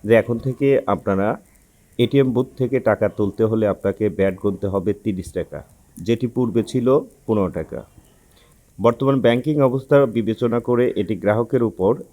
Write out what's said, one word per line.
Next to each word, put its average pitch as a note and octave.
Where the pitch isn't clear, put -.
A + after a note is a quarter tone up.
যে G#2+
এখন A2+
থেকে C3+
আপনারা G2
এটিএম C3
বুথ B2+
থেকে C3
টাকা G#2+
তুলতে G#2
হলে A2
আপনাকে G2
ব্যাট F#2+
গুনতে G2+
হবে F#2+
তিরিশ F#2+
টাকা, D2+
যেটি A#2
পূর্বে A#2
ছিল A#2+
পনেরো G2+
টাকা। D2
বর্তমান A#2+
ব্যাংকিং B2
অবস্থা C3
বিবেচনা A2+
করে A#2+
এটি G#2
গ্রাহকের A2
উপর G2+